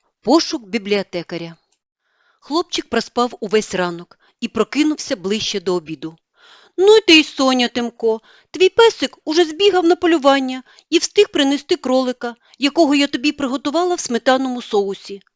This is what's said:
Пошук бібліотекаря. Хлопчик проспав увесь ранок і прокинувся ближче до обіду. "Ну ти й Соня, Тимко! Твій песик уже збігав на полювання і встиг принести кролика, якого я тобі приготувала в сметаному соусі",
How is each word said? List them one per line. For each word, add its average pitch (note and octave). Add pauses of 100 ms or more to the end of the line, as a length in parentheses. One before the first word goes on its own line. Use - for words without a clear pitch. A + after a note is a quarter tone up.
(220)
Пошук C#4+
бібліотекаря. F#3 (840)
Хлопчик -
проспав A#3+
увесь G#3+
ранок F3 (200)
і A#3
прокинувся C#4
ближче G3
до F3+
обіду. D#3+ (600)
"Ну G#4
ти D#4+
й D4
Соня, B3+
Тимко! - (300)
Твій F4+
песик -
уже D#4
збігав F4
на F4
полювання C4+ (260)
і D#4+
встиг -
принести C#4+
кролика, B3+ (240)
якого C#4+
я C#4+
тобі C#4+
приготувала C#4+
в F4
сметаному B3+
соусі", G3 (140)